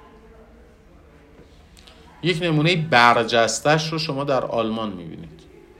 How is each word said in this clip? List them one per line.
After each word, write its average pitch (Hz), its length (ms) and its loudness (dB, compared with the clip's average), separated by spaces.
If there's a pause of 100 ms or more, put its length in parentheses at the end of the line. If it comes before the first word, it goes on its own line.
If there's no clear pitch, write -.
(2250)
یک 165 200 0
نمونه 165 340 2
برجسته‌اش 120 1160 2
رو 160 60 -4
شما 139 260 -6
در 135 200 -2
آلمان 110 460 -4
می‌بینید. 85 500 -16 (400)